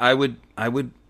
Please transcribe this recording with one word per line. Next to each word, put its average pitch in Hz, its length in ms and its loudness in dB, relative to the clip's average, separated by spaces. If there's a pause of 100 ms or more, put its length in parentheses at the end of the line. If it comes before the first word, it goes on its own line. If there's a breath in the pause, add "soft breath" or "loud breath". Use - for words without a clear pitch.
I 123 120 4
would, 135 240 0 (220)
I 113 100 -2
would 127 220 -4 (200)